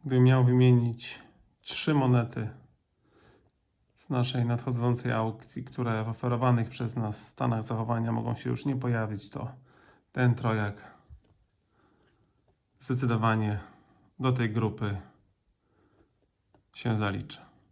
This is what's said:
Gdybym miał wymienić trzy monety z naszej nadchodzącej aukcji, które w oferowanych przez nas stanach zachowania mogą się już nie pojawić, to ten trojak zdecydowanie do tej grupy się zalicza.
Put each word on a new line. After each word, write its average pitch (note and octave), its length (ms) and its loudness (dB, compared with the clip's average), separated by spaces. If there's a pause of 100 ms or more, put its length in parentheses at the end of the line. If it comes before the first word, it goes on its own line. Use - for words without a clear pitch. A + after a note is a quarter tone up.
Gdybym B2+ 160 4
miał C3 200 6
wymienić B2 760 4 (420)
trzy - 320 -2
monety B2 560 2 (1500)
z - 140 -20
naszej B2 360 0
nadchodzącej A#2+ 680 -2
aukcji, A2+ 520 -6
które A2+ 400 -4
w A2+ 60 -6
oferowanych A#2+ 600 0
przez A2+ 260 -6
nas G#2+ 320 -6
stanach A#2 360 -2
zachowania A2+ 480 -2
mogą A2+ 240 -4
się - 140 -8
już A#2+ 160 -4
nie C#3 100 -2
pojawić, A2+ 540 -4
to - 220 -10 (600)
ten B2 240 4
trojak G#2+ 600 -4 (1800)
zdecydowanie A2 800 0 (600)
do B2+ 120 2
tej B2 180 0
grupy G#2+ 520 -2 (1700)
się A2+ 240 -2
zalicza. G2+ 480 -4 (260)